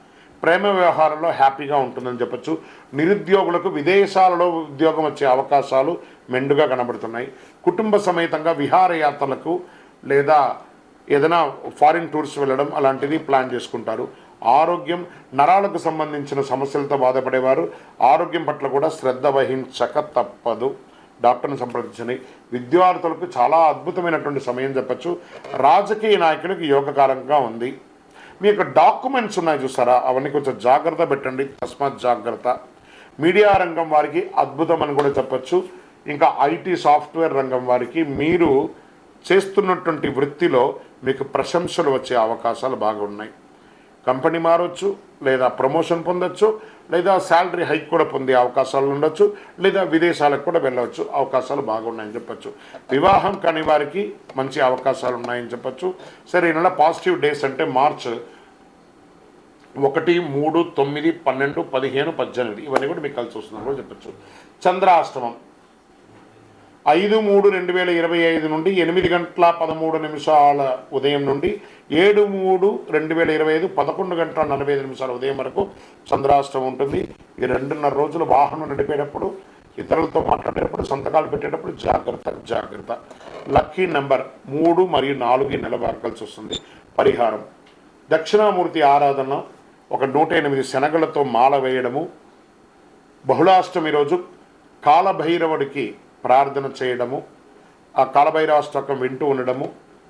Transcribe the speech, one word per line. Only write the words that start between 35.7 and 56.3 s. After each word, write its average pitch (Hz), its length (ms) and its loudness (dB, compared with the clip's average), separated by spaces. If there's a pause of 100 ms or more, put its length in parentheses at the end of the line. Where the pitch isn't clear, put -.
ఇంకా 147 360 2
ఐటీ 170 340 0
సాఫ్ట్‌వేర్ 151 640 0
రంగం 127 260 -2
వారికి 123 380 0
మీరు 151 640 2 (640)
చేస్తున్నటువంటి 185 760 0
వృత్తిలో 139 640 0 (300)
మీకు 131 200 -2
ప్రశంసలు 156 680 -2
వచ్చే 131 260 -2
అవకాశాలు 117 600 -2
బాగున్నాయి. 107 540 -6 (760)
కంపెనీ 147 320 0
మారొచ్చు, 170 580 0 (260)
లేదా 131 260 2
ప్రమోషన్ 160 580 0
పొందొచ్చు, 185 540 0 (300)
లేదా 180 280 2
శాలరీ 175 460 2
హైక్ 151 260 -4
కూడా 160 140 4
పొందే 131 280 -2
అవకాశాలు 131 540 2
ఉండొచ్చు, 156 500 0 (240)
లేదా 196 220 2
విదేశాలకు 156 600 2
కూడా 170 140 0
వెళ్ళవచ్చు, 127 560 -4
అవకాశాలు 139 480 -2
బాగున్నాయని 113 520 -6
చెప్పొచ్చు. 117 380 -12 (380)
వివాహం 185 440 2 (100)
కాని 156 180 0
వారికి 151 500 0 (240)
మంచి 135 240 -4
అవకాశాలు 127 540 0
ఉన్నాయని 120 320 -6
చెప్పొచ్చు. 127 480 -8 (380)